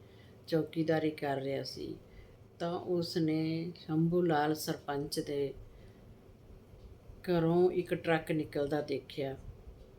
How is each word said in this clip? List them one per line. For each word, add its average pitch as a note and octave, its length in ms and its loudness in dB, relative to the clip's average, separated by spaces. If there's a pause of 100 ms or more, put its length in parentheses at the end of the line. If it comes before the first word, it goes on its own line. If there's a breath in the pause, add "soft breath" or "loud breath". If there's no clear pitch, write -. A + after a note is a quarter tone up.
(460 loud breath)
ਚੌਕੀਦਾਰੀ D#3 640 2
ਕਰ C#3+ 300 -2
ਰਿਹਾ C3+ 220 -2
ਸੀ, - 340 -8 (640 loud breath)
ਤਾਂ E3+ 160 -2
ਉਸਨੇ E3 1000 0 (140)
ਸ਼ੰਭੂ E3 360 4
ਲਾਲ D3+ 320 4
ਸਰਪੰਚ D3+ 640 -4
ਦੇ C#3+ 320 -2 (1700 loud breath)
ਘਰੋਂ F3 480 4
ਇੱਕ F3 240 0
ਟਰੱਕ E3 380 0
ਨਿਕਲਦਾ D3 480 0
ਦੇਖਿਆ, C#3 560 -4 (640)